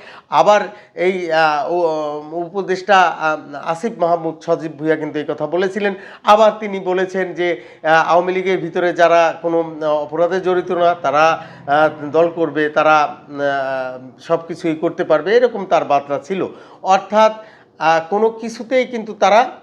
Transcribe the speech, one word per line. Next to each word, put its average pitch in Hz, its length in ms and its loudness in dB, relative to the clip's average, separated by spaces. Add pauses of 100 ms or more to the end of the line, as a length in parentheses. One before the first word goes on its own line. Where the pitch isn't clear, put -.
(300)
আবার 185 320 4 (340)
এই, 175 360 -2
আহ, 156 420 2
ও, 175 40 0 (540)
উপদেষ্টা, 180 680 0
আহ, 156 560 0
আসিফ 165 420 -6
মাহমুদ 165 440 0
সজীব 165 300 -2
ভুঁইয়া 151 240 -2
কিন্তু 151 240 -6
এই 147 80 -6
কথা 151 200 -6
বলেছিলেন। 190 460 -2 (300)
আবার 214 360 6
তিনি 202 200 -6
বলেছেন 185 540 -2
যে, 165 280 -4 (220)
আহ, 160 260 4
আওয়ামী 180 240 2
লীগের 185 240 0
ভিতরে 170 360 -2
যারা 165 480 4
কোনো, 165 180 0
আহ, 160 240 -6
অপরাধে 156 560 0
জড়িত 180 320 -2
না, 175 220 2
তারা, 160 520 0 (220)
আহ, 147 420 2
দল 160 200 4
করবে, 151 400 -2
তারা, 151 320 4
আহ, 135 1160 -6
সব 165 280 -4
কিছুই 165 280 -4
করতে 165 280 -4
পারবে, 160 320 2
এরকম 226 300 0
তার 156 200 0
বার্তা 139 340 -2
ছিল। 170 280 -6 (340)
অর্থাৎ, 208 520 2 (460)
আহ, 160 300 0
কোনো 214 200 0
কিছুতেই 233 560 -4
কিন্তু 226 280 -10
তারা 208 380 2 (120)